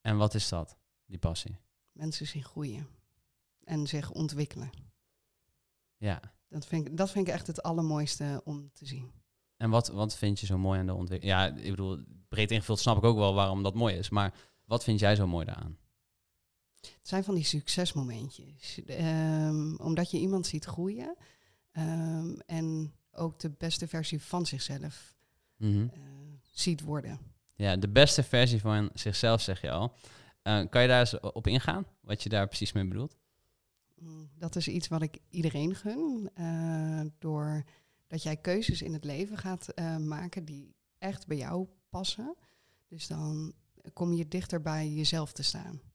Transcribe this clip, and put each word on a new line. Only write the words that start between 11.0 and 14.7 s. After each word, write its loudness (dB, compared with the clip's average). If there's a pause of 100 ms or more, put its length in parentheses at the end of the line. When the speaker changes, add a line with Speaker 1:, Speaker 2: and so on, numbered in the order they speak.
Speaker 1:
ja, 4
ik -4
bedoel, -2 (300)
breed 2
ingevuld 2
snap 4
ik 2
ook 8
wel 6
waarom 4
dat 0
mooi 2
is, -4
maar 2 (300)
wat 0